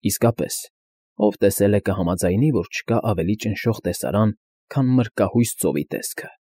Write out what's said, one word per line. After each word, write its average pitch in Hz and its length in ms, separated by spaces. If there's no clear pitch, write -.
Իսկապես, - 520
ով 104 200
տեսել 101 340
է, 101 140
կհամաձայնի, 92 640
որ 95 180
չկա - 320
ավելի 98 380
ճնշող 110 420
տեսարան, 98 540
քան 131 220
մրկահույս 117 640
ծովի 73 300
տեսքը - 420